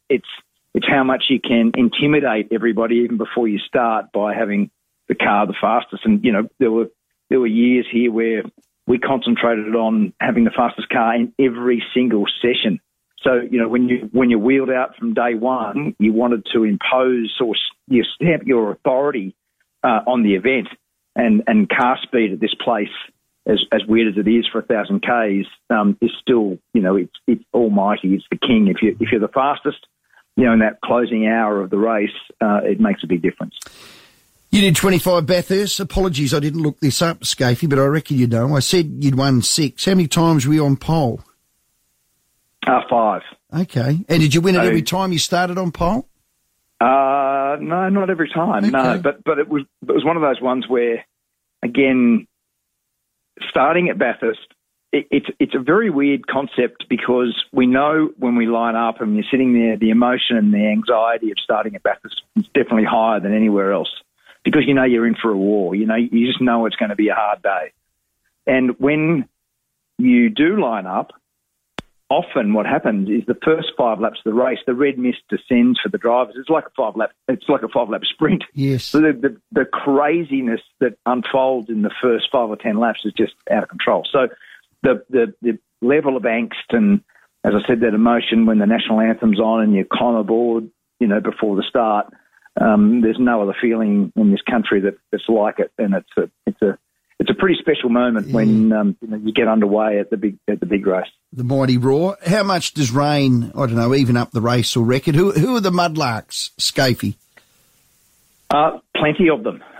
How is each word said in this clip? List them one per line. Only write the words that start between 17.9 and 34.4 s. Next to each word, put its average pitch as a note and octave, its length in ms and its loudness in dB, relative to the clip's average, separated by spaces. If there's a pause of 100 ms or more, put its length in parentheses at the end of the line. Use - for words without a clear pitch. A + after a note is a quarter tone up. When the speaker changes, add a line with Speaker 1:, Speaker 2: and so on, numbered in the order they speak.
Speaker 1:
stamp D#3+ 320 -2
your A#2 240 2
authority, B2+ 640 -2 (480)
uh, A#2+ 240 2
on B2 160 2
the G2+ 120 4
event. A2 340 0 (480)
And, A2+ 300 2
and G#2+ 220 4
car B2+ 340 0
speed A2+ 300 -2
at A2 80 -6
this A2 140 -2
place, G#2+ 340 -4 (580)
as, G#2+ 140 2 (100)
as G#2+ 160 0
weird A2 260 2
as F#2 60 -4
it G#2 100 0
is A#2 220 4
for A#2 80 -6
a G#2+ 60 -2
thousand G2+ 360 -2
Ks, G#2+ 460 -2 (240)
um, G#2 300 2
is A#2 100 2 (100)
still, G#2+ 380 0 (140)
you A#2 100 2
know, F#2+ 140 2
it's, F2 160 -2 (160)
it's A#2 160 0 (100)
almighty. G#2 600 0
It's G2 180 -4
the F2+ 40 -2
king. A2 300 2
If F#2 160 0
you, G#2+ 160 0
if A2 140 -2
you're A2+ 80 0
the G#2 80 0
fastest, C#3 580 -4 (500)
you C3 100 4
know, A#2 80 4
in A2+ 40 4
that A2 260 0
closing A2+ 440 0
hour G#2+ 320 0
of F#2 100 -6
the G#2+ 80 -2
race, G#2+ 320 0 (300)
uh, G#2 240 2
it G2+ 160 0
makes G#2 240 0
a - 20 -8
big E2+ 160 -2
difference. - 320 -6 (960)